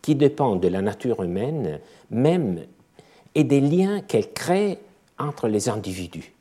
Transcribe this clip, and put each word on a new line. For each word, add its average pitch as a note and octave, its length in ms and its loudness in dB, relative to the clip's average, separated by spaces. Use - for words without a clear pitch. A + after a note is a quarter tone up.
qui D3+ 140 2
dépendent C#3 440 2
de F2+ 80 2
la F#2 140 0
nature G#2 420 -2
humaine F#2+ 560 -4
même B2 540 0
et D#3 80 4
des C#3 180 4
liens F#3 400 2
qu'elle - 300 -2
crée F#3+ 480 -2
entre C#3+ 280 -6
les G#2+ 220 0
individus. F#2 720 -8